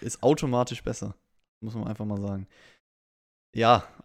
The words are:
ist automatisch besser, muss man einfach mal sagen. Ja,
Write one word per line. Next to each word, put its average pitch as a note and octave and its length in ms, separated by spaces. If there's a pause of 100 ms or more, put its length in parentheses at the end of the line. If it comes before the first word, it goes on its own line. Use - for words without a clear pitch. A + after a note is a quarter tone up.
ist - 220
automatisch B2 600
besser, G#2+ 320 (460)
muss A2 120
man A2 140
einfach A2 160
mal G#2 160
sagen. G2 280 (1040)
Ja, A2+ 300 (220)